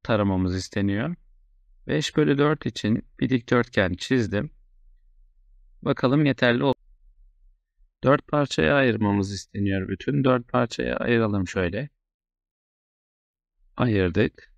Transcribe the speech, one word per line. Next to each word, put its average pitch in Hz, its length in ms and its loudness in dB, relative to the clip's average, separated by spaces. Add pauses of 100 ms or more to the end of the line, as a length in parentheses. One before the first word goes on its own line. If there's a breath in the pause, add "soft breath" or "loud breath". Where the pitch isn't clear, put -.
taramamız 95 520 0
isteniyor. 101 600 -4 (720)
Beş - 300 -2
bölü 147 200 4
dört 147 280 2
için 110 400 -2 (140)
bir 131 100 0
dikdörtgen 117 640 0
çizdim. 113 580 -2 (1300)
Bakalım 139 440 2
yeterli 127 380 2
oldu. 135 140 0 (1300)
Dört 139 240 2
parçaya 147 480 0
ayırmamız 104 580 0
isteniyor 98 540 -4
bütün. 127 360 -2
Dört 127 240 2
parçaya 123 500 -2
ayıralım 104 500 0
şöyle. 98 420 -4 (1900)
Ayırdık. 104 800 0